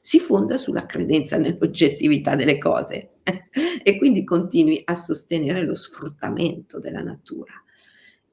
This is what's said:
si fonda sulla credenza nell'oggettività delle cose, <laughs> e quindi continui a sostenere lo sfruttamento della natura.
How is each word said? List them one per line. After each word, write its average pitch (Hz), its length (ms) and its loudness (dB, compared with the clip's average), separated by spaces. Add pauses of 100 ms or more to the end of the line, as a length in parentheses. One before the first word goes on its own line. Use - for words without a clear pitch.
si - 180 4
fonda 214 380 2
sulla 175 300 -4
credenza 156 500 0
nell'oggettività 151 960 2
delle 135 220 4
cose, - 680 -2
<laughs> 311 580 -4
e 196 160 2
quindi 233 260 4
continui 170 600 2
a 175 100 -4
sostenere 165 720 -4
lo 151 100 -2
sfruttamento - 1040 -6
della - 240 -10
natura. - 500 -12 (800)